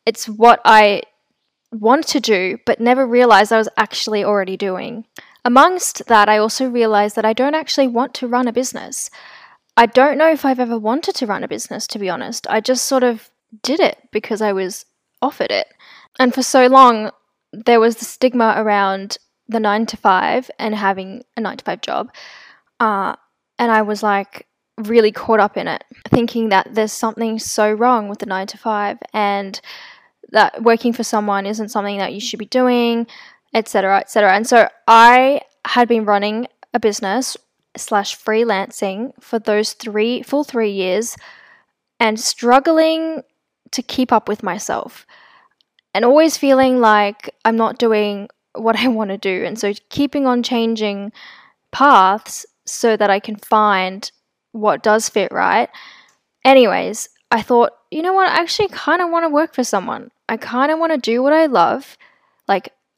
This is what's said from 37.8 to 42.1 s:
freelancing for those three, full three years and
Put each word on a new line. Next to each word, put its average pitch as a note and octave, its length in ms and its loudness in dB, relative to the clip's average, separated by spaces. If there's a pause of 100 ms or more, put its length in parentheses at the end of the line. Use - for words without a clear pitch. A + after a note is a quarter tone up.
freelancing A3 1040 -4
for - 200 -8
those G#3+ 320 -2
three, A3+ 500 -4
full C#4+ 220 -4
three A3+ 260 -4
years G3 460 -4 (800)
and A3 200 0